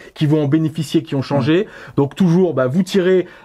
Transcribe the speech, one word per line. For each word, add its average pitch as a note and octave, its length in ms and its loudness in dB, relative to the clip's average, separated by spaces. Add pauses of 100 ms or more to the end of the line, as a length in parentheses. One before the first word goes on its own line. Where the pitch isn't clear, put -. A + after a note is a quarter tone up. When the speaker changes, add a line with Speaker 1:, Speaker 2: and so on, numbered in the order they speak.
(140)
Speaker 1:
qui D3+ 140 -2
vont D3+ 160 2
en C#3 40 0
bénéficier D#3 540 0
qui C#3+ 140 -8
ont C3 80 -2
changé. C#3+ 420 0
Speaker 2:
Mhm. - 320 -20
Speaker 1:
Donc C#3 180 -2
toujours, F3 380 2
bah, C3 140 0
vous E3+ 160 0
tirez F#3 420 0 (200)